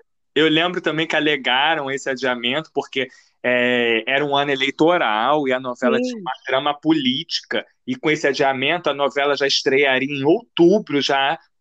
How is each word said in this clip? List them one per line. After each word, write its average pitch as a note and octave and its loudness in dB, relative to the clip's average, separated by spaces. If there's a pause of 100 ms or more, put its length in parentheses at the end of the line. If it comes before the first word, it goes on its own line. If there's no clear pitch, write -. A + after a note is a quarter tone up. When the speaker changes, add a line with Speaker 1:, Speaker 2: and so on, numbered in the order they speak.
(340)
Speaker 1:
Eu D#3 4
lembro E3+ 0
também D#3+ -2
que D#3+ -2
alegaram D3 0
esse C#3 -6
adiamento B2+ -2
porque, C3 -4 (340)
é, B2 2
era C#3 0
um C#3+ -2
ano C#3+ 0
eleitoral C#3 2
e C3 0
a B2+ 0
novela B2+ -2
Speaker 2:
Sim. B3 -2
Speaker 1:
tinha B3 -6
uma E3 -10 (140)
trama C#3 0
política, C#3 -2 (200)
e B2+ -4
com - -2
esse D3+ 0
adiamento C#3 0
a C#3+ 0
novela C#3 0
já C#3 0
estrearia C3+ 0
em C#3+ -6
outubro, E3+ 2
já C#3 0 (220)